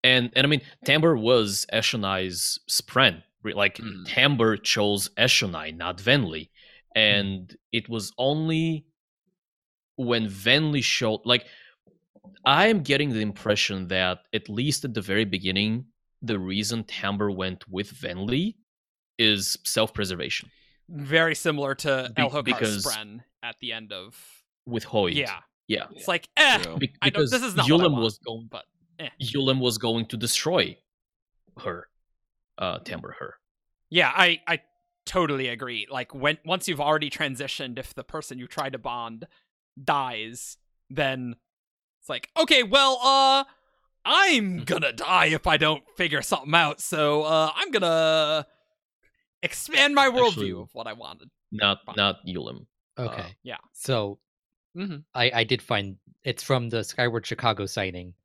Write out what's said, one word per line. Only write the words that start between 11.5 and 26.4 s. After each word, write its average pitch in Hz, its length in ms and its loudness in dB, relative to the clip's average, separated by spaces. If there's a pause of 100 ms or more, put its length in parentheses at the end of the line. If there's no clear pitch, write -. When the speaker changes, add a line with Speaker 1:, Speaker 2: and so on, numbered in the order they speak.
Speaker 1:
I 156 240 6
am 214 140 2
getting 139 300 0
the 110 80 0
impression 101 680 -2
that, 92 440 0
at - 160 -6
least 127 360 -2
at 123 100 -6
the 110 60 -4
very 98 240 0
beginning, 98 640 -2 (340)
the 110 180 -4
reason 101 460 -4
Tambur 101 500 -4
went 92 340 -6
with 95 240 -8
Venli 107 640 -4 (640)
is 104 460 2
self-preservation. 92 880 -4 (380)
Speaker 4:
Very 160 460 0
similar 143 420 -2
to 131 380 -2
Speaker 1:
Be-, 151 80 0
Speaker 4:
Elhokar's 139 220 -2
Speaker 1:
because 107 420 -2
Speaker 4:
Spren 110 360 -6 (200)
at 117 180 -10
the 117 120 -8
end 110 200 -12
of 98 240 -14 (500)
Speaker 1:
With 117 180 -4
Hoid. 104 300 2
Speaker 4:
Yeah. 117 260 -4 (280)
Speaker 1:
Yeah. - 260 -4
Speaker 4:
It's - 140 -10
like, 175 280 -4
eh, 269 220 6